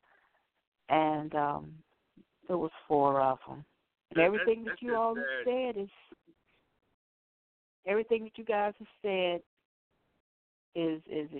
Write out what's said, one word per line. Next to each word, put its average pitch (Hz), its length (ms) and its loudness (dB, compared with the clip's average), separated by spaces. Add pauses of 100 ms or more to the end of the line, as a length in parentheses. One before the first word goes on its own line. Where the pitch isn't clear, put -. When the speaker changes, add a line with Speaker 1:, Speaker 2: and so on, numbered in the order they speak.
(880)
Speaker 1:
and, 151 460 2
um, 151 360 -2 (760)
there 180 100 -2
was 160 140 -2 (160)
four 139 340 4
of 131 160 2 (100)
them. 135 160 -12 (460)
And 156 80 -4
Speaker 2:
That, 165 60 8
Speaker 1:
everything 220 400 2
Speaker 2:
that, 214 80 -6
Speaker 1:
that - 0 -
Speaker 2:
that's 180 100 -10
Speaker 1:
you 247 80 -6
Speaker 2:
just 233 80 0
Speaker 1:
all 226 180 2
Speaker 2:
sad. - 80 -4
Speaker 1:
have 247 520 -2
said 196 80 -6
is, 202 60 -10 (2000)
everything 220 380 0
that 220 140 -14
you 226 80 -12
guys 208 340 0
have 214 80 -16 (160)
said 180 380 0 (1300)
is, 160 320 -2
is 156 220 -6 (100)